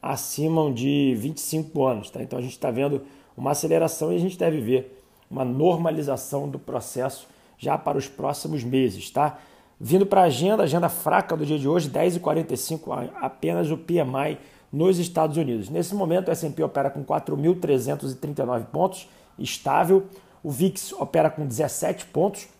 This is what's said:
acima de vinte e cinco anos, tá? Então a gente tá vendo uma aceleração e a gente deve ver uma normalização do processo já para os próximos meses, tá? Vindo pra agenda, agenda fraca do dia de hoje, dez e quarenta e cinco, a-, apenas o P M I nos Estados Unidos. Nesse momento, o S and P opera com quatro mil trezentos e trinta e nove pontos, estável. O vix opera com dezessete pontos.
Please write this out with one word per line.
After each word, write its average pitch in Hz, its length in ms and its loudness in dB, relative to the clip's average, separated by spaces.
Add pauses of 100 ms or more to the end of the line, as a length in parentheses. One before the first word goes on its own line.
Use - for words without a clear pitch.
acima 151 720 0
de 135 420 2
vinte 139 220 -4
e - 40 -10
cinco 156 440 -2
anos, 113 240 -2
tá? 123 120 -10
Então 127 160 -8
a 123 40 -6
gente 123 180 -10
tá 135 120 -2
vendo 135 320 0 (340)
uma 131 140 -2
aceleração 160 600 0
e 180 40 0
a 180 40 2
gente 180 180 0
deve 160 220 0
ver 127 400 0 (300)
uma 135 160 -4
normalização 143 1040 0
do 135 100 -8
processo 127 680 -6 (300)
já 143 200 0
para 147 200 -2
os 135 100 -4
próximos 147 560 -6
meses, 120 480 0
tá? 147 280 0 (400)
Vindo 185 280 4
pra 196 160 6
agenda, 180 400 4
agenda 165 260 2
fraca 147 480 0
do 156 80 -2
dia 151 140 0
de 135 80 0
hoje, 156 200 2
dez 160 280 2
e 170 40 -2
quarenta 160 360 0
e - 20 -6
cinco, - 340 -6
a-, 147 180 -4 (120)
apenas 165 480 -2
o 156 80 -2
P 175 200 -2
M 139 140 0 (200)
I - 60 -8 (360)
nos 175 240 4
Estados 160 400 0
Unidos. 117 320 -2
Nesse 170 240 -2
momento, 185 360 0
o - 20 2
S 165 140 -2
and 151 60 -4
P 160 120 -2
opera 143 260 0
com 143 140 -8
quatro 151 340 -2
mil 160 180 4
trezentos 139 560 0
e 131 40 -8
trinta 147 260 -6
e 131 40 0
nove 120 200 -2
pontos, 180 420 -2 (300)
estável. 175 720 2 (360)
O 160 60 -6
vix 165 440 0
opera 160 360 2
com 151 160 -6
dezessete 139 640 -4
pontos. 180 400 -2 (120)